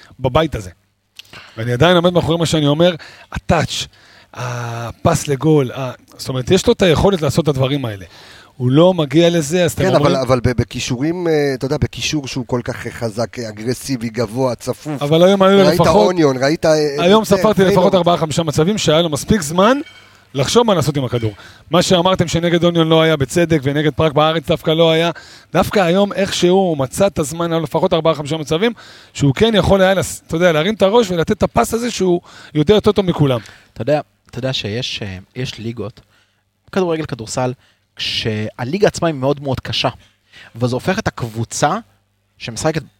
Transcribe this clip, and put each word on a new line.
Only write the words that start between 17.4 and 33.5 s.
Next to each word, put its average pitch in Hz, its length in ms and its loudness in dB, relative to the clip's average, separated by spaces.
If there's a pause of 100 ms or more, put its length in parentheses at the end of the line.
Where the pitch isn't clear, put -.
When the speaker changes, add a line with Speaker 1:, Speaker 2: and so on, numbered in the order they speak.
Speaker 1:
לפחות 185 120 4
Speaker 2:
פיינורד. 190 220 4
Speaker 1:
ארבעה, 175 220 2
חמישה 156 260 -4
מצבים 165 340 0
שהיה 160 240 2
לו 175 80 -2
מספיק 175 320 -2
זמן 185 360 2 (560)
לחשוב 139 340 2
מה 208 60 2
לעשות 151 240 0
עם 135 80 -2
הכדור. 113 260 -4 (400)
מה 160 100 4
שאמרתם 180 460 2
שנגד 165 360 0
אוניון 170 240 2
לא 160 140 4
היה 160 160 2
בצדק, 160 460 0
ונגד 147 300 -2
פראג 160 200 0
בארץ 156 340 0
דווקא 165 240 -2
לא 160 200 2
היה, 165 200 0 (420)
דווקא 190 260 0
היום 190 340 2
איכשהו 180 440 0
הוא 180 200 0
מצא 139 300 0
את 196 120 -4
הזמן, 165 320 -4
היה 160 80 0
לו 165 40 -2
לפחות 165 300 0
ארבעה, 160 220 2
חמישה 143 220 -6
מצבים, 160 340 -2 (420)
שהוא 143 200 2
כן 220 220 2
יכול 190 260 4
היה 190 120 4
לס-, - 340 -4
אתה 170 80 -6
יודע, 175 160 4
להרים 160 220 0
את 208 80 -10
הראש 196 300 2
ולתת 170 200 -2
את 214 120 0
הפס 226 300 0
הזה 233 180 -4
שהוא 180 300 0 (320)
יודע 151 200 2
יותר 214 180 4
טוב 196 140 -2
מכולם. 143 340 0 (340)